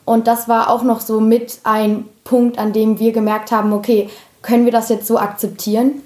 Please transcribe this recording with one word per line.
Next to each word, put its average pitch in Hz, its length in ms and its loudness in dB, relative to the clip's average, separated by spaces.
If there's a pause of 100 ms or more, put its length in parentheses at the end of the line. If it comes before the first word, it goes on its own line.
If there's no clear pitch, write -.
Und 226 240 0
das 233 180 -2
war 226 240 0
auch 240 140 0
noch 233 160 0
so 220 180 -4
mit 226 460 0
ein 214 400 0 (180)
Punkt, 240 380 0
an 214 120 -2
dem 220 280 0
wir 226 100 2
gemerkt 214 400 -2
haben, 214 220 2
okay, 208 360 0 (340)
können 240 220 2
wir 240 80 2
das 226 180 0
jetzt - 180 -2
so 226 100 0
akzeptieren? 214 880 -2